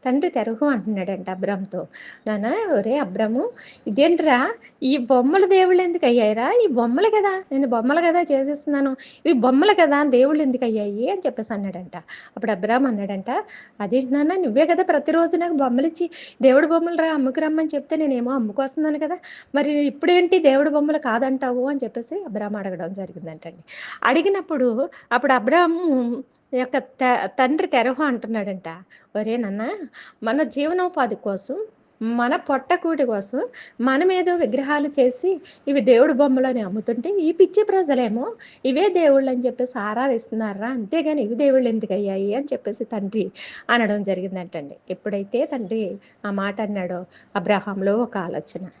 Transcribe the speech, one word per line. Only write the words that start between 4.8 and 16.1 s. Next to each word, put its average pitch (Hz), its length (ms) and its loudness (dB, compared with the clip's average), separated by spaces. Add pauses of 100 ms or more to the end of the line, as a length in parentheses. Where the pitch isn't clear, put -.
ఈ 262 140 2
బొమ్మలు 269 500 4
దేవుళ్ళు 370 360 6
ఎందుకు 349 240 0
అయ్యాయిరా? 240 460 2 (120)
ఈ - 20 4
బొమ్మలు 254 420 2
కదా, 392 440 2
నేను 277 140 2
బొమ్మలు 247 340 2
కదా 339 200 4
చేసేస్తున్నాను, 277 760 0 (300)
ఇవి 339 60 4
బొమ్మలు 269 400 4
కదా, 294 320 4
దేవుళ్ళు 277 380 4
ఎందుకు 254 220 0
అయ్యాయి?" 220 460 -2
అని 381 160 -4
చెప్పేసి 226 260 -6
అన్నాడంట. 185 440 -8 (400)
అప్పుడు 220 160 -2
అబ్రామ్ 220 340 2
అన్నాడంట, 202 440 -4 (500)
"అదేంటి 247 320 0
నాన్న, 294 240 2
నువ్వే 302 300 2
కదా 339 160 2
ప్రతిరోజు 330 540 2
నాకు 339 180 -2
బొమ్మలు 262 320 0
ఇచ్చి, 330 240 -4 (320)